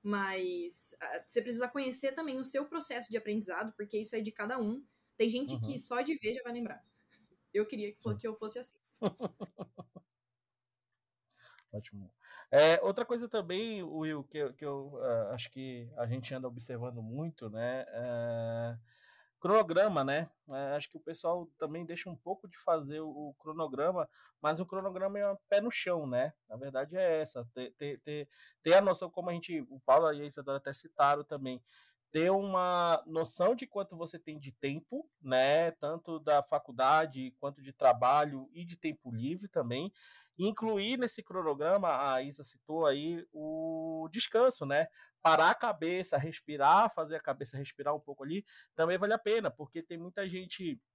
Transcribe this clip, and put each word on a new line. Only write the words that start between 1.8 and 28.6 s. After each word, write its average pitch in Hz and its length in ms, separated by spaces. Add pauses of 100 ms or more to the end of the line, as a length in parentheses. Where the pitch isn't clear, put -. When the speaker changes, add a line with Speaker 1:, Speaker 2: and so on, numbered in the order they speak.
Speaker 1:
também 277 260
o 254 60
seu 285 200
processo 277 460
de 226 60
aprendizado, 214 580
porque 208 240
isso 220 160
é 220 60
de 220 100
cada 220 260
um. 240 260 (340)
Tem 226 120
gente 262 300
que 214 140
Speaker 2:
Uhum. 254 40
Speaker 1:
só 247 240
de 285 160
ver 214 180
já 247 80
vai 240 100
lembrar. 240 300 (680)
Eu 208 120
queria 208 280
que - 80
fo-, 214 100
Speaker 2:
Sim. 202 60
Speaker 1:
que 233 100
eu 220 80
fosse 220 240
assim. - 180 (240)
Speaker 2:
<laughs> - 1040 (1700)
Ótimo. 101 400 (400)
É, 156 300
outra 196 240
coisa 240 240
também, 202 540
Will, 156 400
que 151 160
eu, 135 140
que 151 120
eu, 139 380
ah, 113 320
acho - 160
que 127 360 (100)
a 117 100
gente 127 260
anda 131 140
observando 120 540
muito, 127 480
né, 120 400
é, 117 880 (600)
cronograma, 185 640
né? 143 260 (200)
É, 139 260
acho 147 140
que 160 80
o - 40
pessoal 165 460 (120)
também 160 260
deixa 170 240
um 165 60
pouco 190 320
de 170 100
fazer 156 440
o, 156 80
o 147 260
cronograma, 156 760 (320)
mas 156 180
o 180 60
cronograma 190 540
é 202 120
um 196 60 (100)
pé 202 140
no 233 80
chão, 170 380
né? 127 260 (160)
A 110 80
verdade 139 400
é 170 240
essa, 120 320
ter, 127 240
ter, 143 220
ter, 147 280 (360)